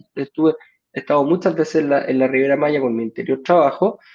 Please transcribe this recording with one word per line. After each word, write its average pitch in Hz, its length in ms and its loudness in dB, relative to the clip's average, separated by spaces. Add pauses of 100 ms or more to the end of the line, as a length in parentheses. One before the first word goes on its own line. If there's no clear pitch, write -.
(160)
estuve, 156 380 0 (400)
he - 60 -6
estado 143 260 0
muchas 175 300 0
veces 156 280 0
en 143 60 -2
la, 139 160 0
en 131 140 -2
la 131 80 2
Riviera 135 280 2
Maya 147 260 0
con 117 140 -2
mi 117 80 -4
anterior 131 400 -6
trabajo, 175 560 2 (160)